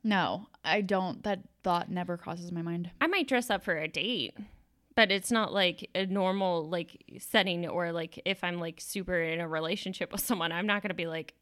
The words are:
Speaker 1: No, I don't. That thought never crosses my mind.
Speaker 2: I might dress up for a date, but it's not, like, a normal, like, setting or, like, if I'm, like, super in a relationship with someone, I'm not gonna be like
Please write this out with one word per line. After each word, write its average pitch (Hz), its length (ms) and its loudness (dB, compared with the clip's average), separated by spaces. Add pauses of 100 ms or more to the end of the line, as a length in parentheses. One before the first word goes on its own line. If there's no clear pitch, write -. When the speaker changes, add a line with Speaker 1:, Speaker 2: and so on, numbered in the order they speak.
Speaker 1:
No, 185 460 2 (160)
I 175 160 4
don't. 185 440 0
That 202 180 -2 (200)
thought 175 300 2
never 180 240 -2
crosses 170 380 -8
my 170 80 -4
mind. 170 280 -4 (120)
Speaker 2:
I 320 60 4
might 349 200 2
dress 247 220 2
up 196 160 0
for 175 100 2
a 156 140 -2
date, 180 440 -2 (640)
but 214 160 6
it's 196 180 0
not, 226 220 2
like, 180 420 2
a 190 120 0
normal, 185 640 2
like, 170 340 -4 (160)
setting 180 480 2
or, 170 240 -2
like, 170 340 -6
if 190 160 0
I'm, 175 200 -2
like, 165 180 -8
super 180 420 -2
in 165 200 0
a 170 60 -4
relationship 165 680 -4
with 196 80 -4
someone, 170 320 0
I'm 175 120 0
not 202 180 2
gonna 190 100 -4
be 170 140 -4
like 160 340 -6